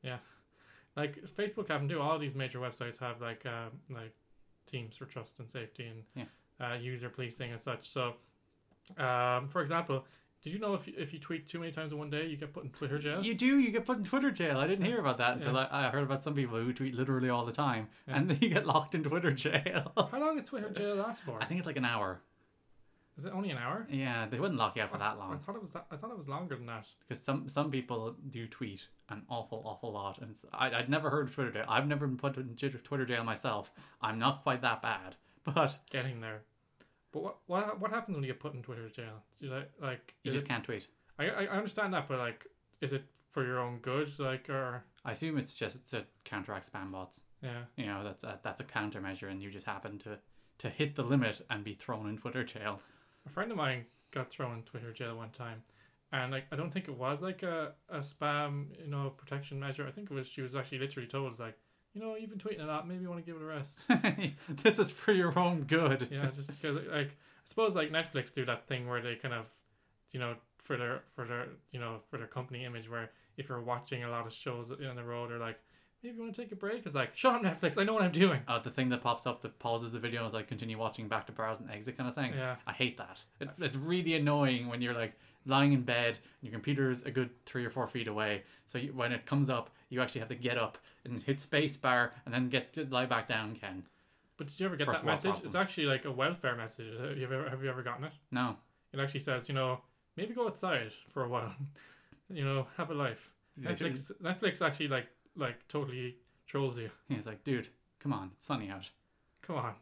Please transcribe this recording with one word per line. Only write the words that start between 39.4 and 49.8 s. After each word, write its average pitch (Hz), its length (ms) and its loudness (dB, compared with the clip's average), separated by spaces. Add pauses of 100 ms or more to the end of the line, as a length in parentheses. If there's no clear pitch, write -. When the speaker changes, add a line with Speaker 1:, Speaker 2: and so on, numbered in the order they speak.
Speaker 1:
Do 139 80 -8
you, 131 40 -6
like, 139 180 -6 (120)
like, 127 400 -6
Speaker 2:
you 131 60 -4
Speaker 1:
is 131 60 -2
Speaker 2:
just 143 120 -2
Speaker 1:
it - 20 -12
Speaker 2:
can't 120 160 -2
tweet. 113 220 -6 (320)
Speaker 1:
I, 151 100 2
I, 202 160 0
I 196 120 -2
understand 202 360 0
that, 147 160 0
but, 131 120 0
like, 117 260 -4 (340)
is 135 140 0
it 135 80 -2 (300)
for 135 120 0
your 127 140 0
own 120 220 -2
good? 139 380 0
Like, 131 300 -2
or 127 360 -4 (200)
Speaker 2:
I 127 60 -4
assume 156 260 -2
it's - 180 -2
just - 360 -6
to - 140 -2 (200)
counteract 98 480 -6
spam 98 200 -6
bots. 95 260 -8 (240)
Speaker 1:
Yeah. 120 200 -6 (140)
Speaker 2:
You 123 100 -4
know, 101 180 -4
that's 98 200 -8
a, 101 200 -8
that's 101 160 -6
a - 40 -6
countermeasure, 98 640 -4
and 98 140 -6
you 101 80 -8
just 98 160 -10
happen 104 320 -6